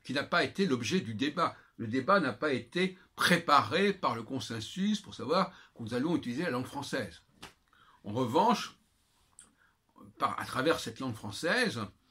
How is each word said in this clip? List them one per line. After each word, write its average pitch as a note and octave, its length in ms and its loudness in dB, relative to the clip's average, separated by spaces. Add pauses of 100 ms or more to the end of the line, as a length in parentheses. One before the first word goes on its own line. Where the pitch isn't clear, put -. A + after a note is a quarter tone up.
qui B2+ 100 -8
n'a C3+ 100 -2
pas E3+ 200 2
été F#3+ 220 0
l'objet C3 360 0
du A2+ 120 -8
débat. D3 420 -2 (220)
Le A#2 100 -6
débat C3 320 2
n'a C3 140 0
pas D3 200 -2
été F3+ 440 -2 (180)
préparé E3 800 4
par C3 220 0
le A2+ 80 -6
consensus C3+ 800 -2
pour - 120 -16
savoir D#3+ 380 0 (240)
que A#2+ 80 -10
nous A2 100 -6
allons D3+ 220 2
utiliser C3 280 -2
la F3 60 -2
langue B2+ 160 -2
française. C3 560 -6 (840)
En G#2 100 -6
revanche, C3+ 600 2 (1400)
par, - 220 -2
à G#2+ 60 -4
travers C3 340 0
cette A2 200 -10
langue C3 160 -4
française, D#3+ 640 -2 (320)